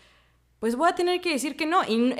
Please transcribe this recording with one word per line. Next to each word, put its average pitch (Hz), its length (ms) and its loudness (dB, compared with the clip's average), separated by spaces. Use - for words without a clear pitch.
Pues 233 160 -2
voy 311 140 2
a 359 60 0
tener 359 240 0
que 359 120 -2
decir 285 260 -4
que 330 80 -2
no. 339 180 2
Y - 120 -2
n-, 240 240 2